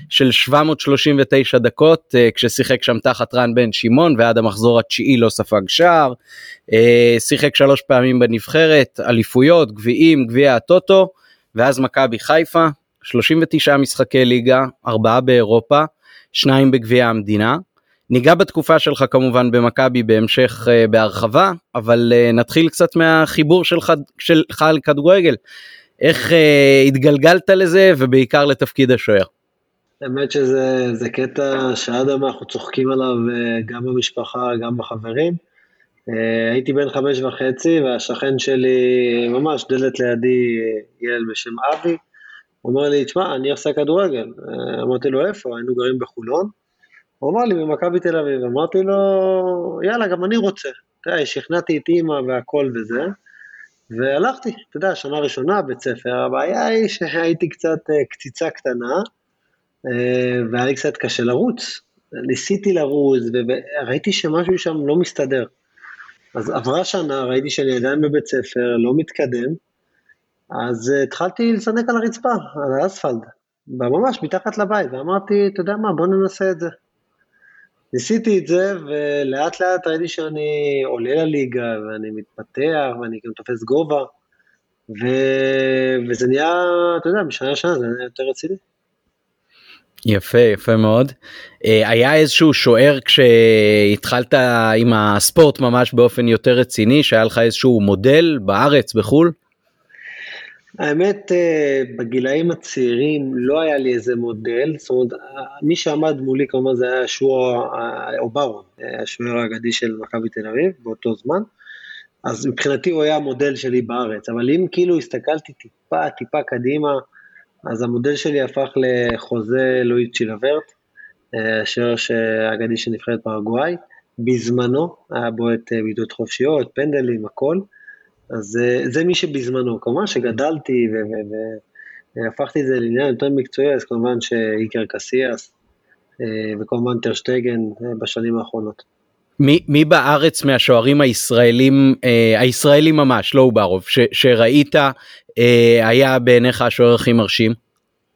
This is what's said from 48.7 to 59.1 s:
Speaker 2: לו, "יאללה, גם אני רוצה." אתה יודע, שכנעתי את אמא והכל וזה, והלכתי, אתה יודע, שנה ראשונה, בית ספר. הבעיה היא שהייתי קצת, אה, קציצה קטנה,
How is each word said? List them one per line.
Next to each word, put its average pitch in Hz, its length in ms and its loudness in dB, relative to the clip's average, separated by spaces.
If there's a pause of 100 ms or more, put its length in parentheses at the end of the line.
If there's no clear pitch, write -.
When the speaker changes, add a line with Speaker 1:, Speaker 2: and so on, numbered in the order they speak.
Speaker 2:
לו, 196 180 0 (840)
"יאללה, 220 240 -2
גם 180 180 -4
אני 220 120 0
רוצה." 196 320 -4 (320)
אתה - 80 -10
יודע, 165 160 -2
שכנעתי 165 520 -4
את 139 120 -6
אמא 165 240 0 (140)
והכל 131 480 -2
וזה, 117 260 -6 (880)
והלכתי, 143 600 -4
אתה - 280 -16
יודע, 180 180 -4
שנה 143 240 -8
ראשונה, 147 420 -2
בית 131 180 -8
ספר. 123 360 -6
הבעיה 135 500 -4
היא 226 220 0
שהייתי 165 640 -4
קצת, 160 400 -6
אה, 151 60 0 (140)
קציצה - 400 -10
קטנה, 123 460 -6 (920)